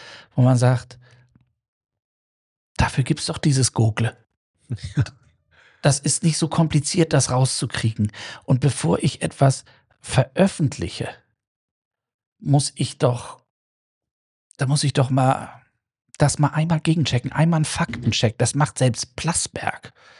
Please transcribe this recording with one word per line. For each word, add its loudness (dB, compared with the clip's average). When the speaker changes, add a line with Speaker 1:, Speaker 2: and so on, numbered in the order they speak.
Speaker 1:
wo 2
man 6
sagt, 0
dafür -2
gibt's -4
doch -6
dieses 0
Google. 0
Speaker 2:
<laughs> -8
Speaker 1:
Das 2
ist -4
nicht 2
so 0
kompliziert, 0
das 2
rauszukriegen. -2
Und 2
bevor 0
ich -2
etwas 0
veröffentliche, -2
muss 0
ich -4
doch, -2
da 0
muss 2
ich 0
doch 0
mal 0
das 2
mal 4
einmal 0
gegenchecken, 0
einmal 2
einen 2
Faktencheck. -2
Das 0
macht -2
selbst -2
Plasberg. -6